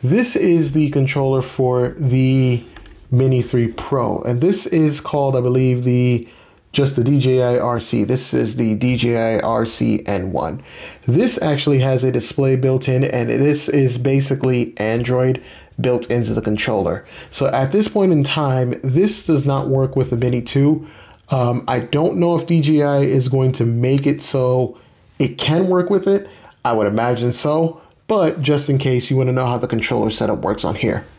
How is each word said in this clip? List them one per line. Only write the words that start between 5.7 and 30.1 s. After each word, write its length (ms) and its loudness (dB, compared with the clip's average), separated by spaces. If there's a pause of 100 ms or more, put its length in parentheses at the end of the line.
the, 460 2 (440)
just 220 0
the 80 0
D 160 2
J 240 2
I 160 2
R 220 -2
C. 240 -2
This 280 -4
is 240 -2
the 200 0
D 200 0
J 400 0
I 40 0
R 240 -2
C 420 -2
N 240 -4
one. 320 -4 (420)
This 380 0
actually 380 0
has 240 0
a 80 0
display 420 0
built 340 0
in, 140 2
and 260 -2
this 400 0
is 300 2
basically 800 0
Android 640 0 (380)
built 300 0
into 220 0
the 80 -2
controller. 640 -2 (260)
So 180 -2
at 240 0
this 160 0
point 240 2
in 100 4
time, 640 -2
this 420 0
does 180 0
not 220 0
work 300 0
with 140 0
the 60 -2
Mini 260 0
two. 440 0 (440)
Um, 360 0
I 140 0
don't 380 -2
know 180 2
if 100 -4
D 140 2
J 220 2
I 180 2
is 280 2
going 240 2
to 120 -2
make 420 2
it 160 0
so 560 0 (400)
it 200 -2
can 300 0
work 200 2
with 180 0
it. 220 0 (340)
I 120 0
would 120 2
imagine 460 0
so, 480 -2 (260)
but 360 0
just 260 0
in 80 2
case, 340 0
you 60 2
wanna 160 0
know 140 0
how 100 0
the 100 -4
controller 440 -2